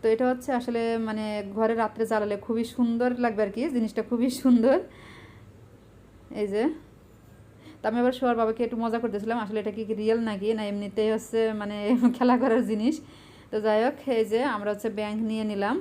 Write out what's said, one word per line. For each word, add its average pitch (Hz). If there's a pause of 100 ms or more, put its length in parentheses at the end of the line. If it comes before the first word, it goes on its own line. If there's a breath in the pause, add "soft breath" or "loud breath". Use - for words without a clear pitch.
তো -
এটা 247
হচ্ছে 254 (100)
আসলে 233 (260)
মানে 214 (300)
ঘরে 220
রাত্রে 220
জ্বালালে 208
খুবই 226 (120)
সুন্দর 240 (100)
লাগবে 220
আর 202
কি, 226 (140)
জিনিসটা 220
খুবই 240 (120)
সুন্দর। 247 (1600 loud breath)
এই 208
যে, 214 (1160 loud breath)
তো -
আমি 226
আবার 254
শোয়ার 240
বাবাকে 220
একটু 240
মজা 233
করতেছিলাম, 214
আসলে 214
এটা 208
কি 214 (200)
রিয়েল 220 (100)
নাকি 202 (100)
না 214
এমনিতেই 202
হচ্ছে 226 (220)
মানে 208 (200)
<laughs> 240
খেলা 247
করার 233
জিনিস। 226 (560 loud breath)
তো - (100)
যাই 214
হোক, 285 (220)
এই 220
যে 214 (160)
আমরা 208
হচ্ছে 208
ব্যাংক 208 (120)
নিয়ে 220
নিলাম। 202